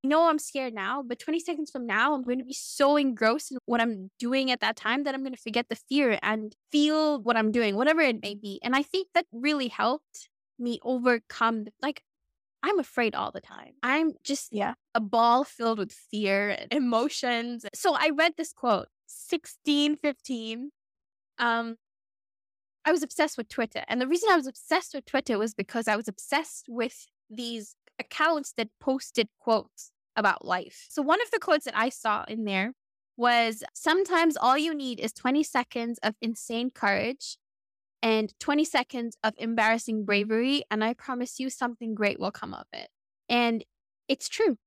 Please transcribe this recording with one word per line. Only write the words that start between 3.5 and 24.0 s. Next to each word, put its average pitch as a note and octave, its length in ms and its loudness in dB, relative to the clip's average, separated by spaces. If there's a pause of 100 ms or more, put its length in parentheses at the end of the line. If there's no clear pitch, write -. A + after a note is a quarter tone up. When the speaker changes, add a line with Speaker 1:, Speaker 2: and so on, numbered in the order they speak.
Speaker 1:
in C4 140 -8
what A#3 160 2
I'm G3+ 380 -2
doing C4 320 0
at B3 100 0
that A3 140 0
time B3+ 280 -2
that C4+ 120 -2
I'm C4+ 80 -6
gonna B3+ 140 -8
forget A#3+ 320 -4
the A3+ 60 -4
fear C4 460 2
and G#3+ 340 -2 (160)
feel G#3 500 2
what A#3 160 2
I'm A3 140 2
doing, G#3+ 260 2
whatever D4+ 240 4
it A3+ 200 2
may G#3 140 -8
be. G#3 280 -10
And B3+ 120 0
I C#4+ 80 2
think F#4 300 -4
that E4+ 180 2
really C4+ 380 0
helped - 600 -4 (300)
me A#3+ 240 -4
overcome, A#3 840 0 (140)
like, C#4 220 -6 (600)
I'm G4 160 2
afraid A#3+ 360 -2
all - 160 -4
the - 100 -12
time. - 420 -20
I'm D4 300 2 (100)
just - 280 -6
Speaker 2:
Yeah. G#3 240 -2 (200)
Speaker 1:
a - 60 2
ball A#3 420 4
filled A3+ 360 -2
with F#3+ 120 -4
fear G3+ 600 -2
and - 220 -6
emotions. A#3+ 1000 0
So F4+ 220 0
I D#4 140 2
read D#4+ 280 2
this D#4+ 160 -6
quote, G#3+ 340 0 (200)
sixteen D4 880 -2
fifteen. B3 760 -4 (680)
Um, A#3 380 0 (1080)
I D#4 60 4
was D#4+ 120 2
obsessed - 340 -2
with A3+ 100 -6
Twitter. - 400 -4
And B3 140 0